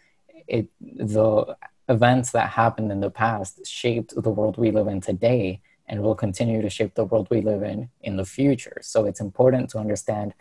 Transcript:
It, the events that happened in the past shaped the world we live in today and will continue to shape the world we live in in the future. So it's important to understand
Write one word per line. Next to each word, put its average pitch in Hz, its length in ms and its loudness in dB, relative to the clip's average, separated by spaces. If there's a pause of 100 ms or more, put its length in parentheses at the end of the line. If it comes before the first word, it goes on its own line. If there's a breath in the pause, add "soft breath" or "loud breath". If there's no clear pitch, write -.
(480)
It, 113 220 -2 (120)
the 107 720 0 (340)
events 123 420 4
that 113 200 0
happened 113 380 2
in 98 120 -2
the 101 80 0
past 110 580 -4
shaped - 480 -4
the 113 140 -2
world 104 280 0
we 113 140 2
live 104 160 2
in 98 140 -4
today 101 580 0 (280)
and 104 140 -6
will 107 140 2
continue 110 460 -2
to 104 80 -2
shape 104 260 -2
the 113 80 2
world 90 260 0
we - 120 2
live 104 220 0
in 113 260 -6 (120)
in 101 140 -6
the 95 80 -2
future. 135 580 0
So 110 240 0
it's 98 140 -4
important 127 520 2
to 113 60 -6
understand 104 640 -4